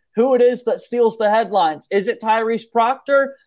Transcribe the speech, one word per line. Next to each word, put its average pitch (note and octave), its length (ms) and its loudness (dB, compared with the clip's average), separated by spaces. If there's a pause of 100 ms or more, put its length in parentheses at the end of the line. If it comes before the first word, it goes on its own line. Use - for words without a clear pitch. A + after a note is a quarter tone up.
(160)
who B3+ 180 2
it B3 80 4
is B3 220 2
that G3+ 160 -2
steals A#3 380 -2
the G#3+ 120 2
headlines. F#3+ 600 0
Is G3 180 -2
it A3+ 120 -6
Tyrese A3 500 -2
Proctor? C4+ 680 0 (100)